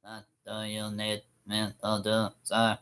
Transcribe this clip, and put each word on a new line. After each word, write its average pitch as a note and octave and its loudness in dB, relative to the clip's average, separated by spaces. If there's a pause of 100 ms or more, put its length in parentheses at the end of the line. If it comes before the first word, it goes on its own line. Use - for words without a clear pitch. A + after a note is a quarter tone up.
What G#2+ -16 (180)
do G#2+ -6
you G#2+ -4
need G#2+ -2 (240)
me G#2+ 0 (100)
to G#2+ 2
do, G#2+ 2 (120)
sir? A2 2